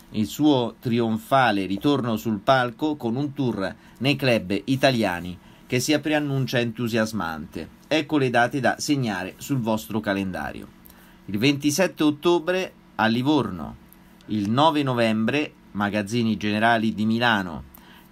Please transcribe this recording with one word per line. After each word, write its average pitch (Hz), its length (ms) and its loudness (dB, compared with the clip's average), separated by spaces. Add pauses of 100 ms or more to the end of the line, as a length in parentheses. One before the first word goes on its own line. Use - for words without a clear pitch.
(120)
il 107 140 0
suo 131 540 2
trionfale 113 840 2
ritorno 113 500 0
sul 107 220 -2
palco 131 580 0
con 117 180 -4
un 143 180 -4
tour 98 420 -2 (240)
nei 139 180 0
club 107 480 0
italiani 107 720 0 (280)
che 123 120 -2
si 147 220 2
preannuncia 143 580 -2
entusiasmante. 110 1080 -2 (180)
Ecco 151 320 0
le 131 120 2
date 120 280 2
da 117 200 2
segnare 104 580 -2
sul 135 240 -4
vostro 110 400 -2
calendario. 85 680 -4 (600)
Il 101 120 -4
ventisette 147 640 0
ottobre 170 680 0 (240)
a 107 100 2
Livorno, 113 680 0 (500)
il 104 240 -2
nove 147 320 4
novembre 120 720 0 (200)
Magazzini 104 640 0
Generali 107 560 2
di 101 140 -2
Milano, 107 580 0 (480)